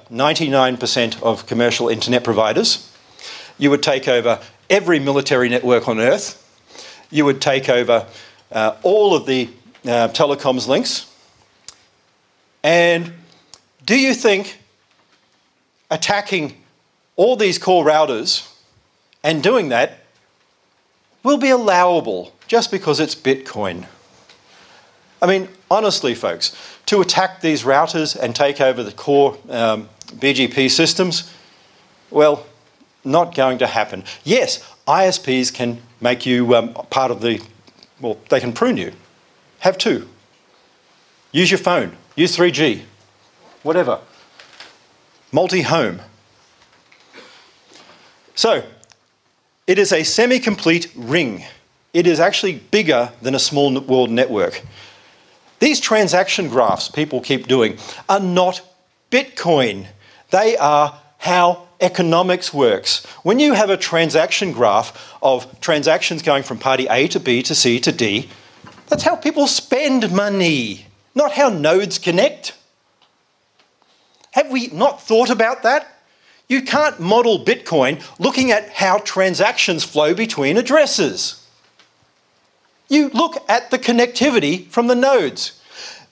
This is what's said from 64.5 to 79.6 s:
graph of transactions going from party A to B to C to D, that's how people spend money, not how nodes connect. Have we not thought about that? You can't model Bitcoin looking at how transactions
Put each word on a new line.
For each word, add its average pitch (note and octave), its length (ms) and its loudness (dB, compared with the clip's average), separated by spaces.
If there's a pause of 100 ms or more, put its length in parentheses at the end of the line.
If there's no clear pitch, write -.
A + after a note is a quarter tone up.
graph A2 680 0
of B2+ 380 -2
transactions D#3 600 0
going C#3+ 200 0
from A2+ 160 -10
party C3 300 0
A C3 200 2
to - 120 -4
B A#2+ 220 0
to - 120 -4
C B2 260 2
to - 120 0
D, G#2 380 -4 (560)
that's - 160 -2
how E4+ 120 0
people C#4+ 320 0
spend C4 640 0
money, E3+ 760 -2 (280)
not C#4 180 0
how C#4 180 2
nodes F3 480 0
connect. - 580 -2 (1800)
Have C#4+ 180 0
we B3+ 180 -4
not A3 340 -2
thought A3+ 260 2
about A3+ 360 0
that? C#4 340 0 (500)
You C4 140 0
can't C#4+ 360 0
model G#3+ 460 2
Bitcoin D3+ 580 0 (160)
looking B3+ 340 0
at G#3+ 180 -2
how G3 280 0
transactions F#3+ 840 0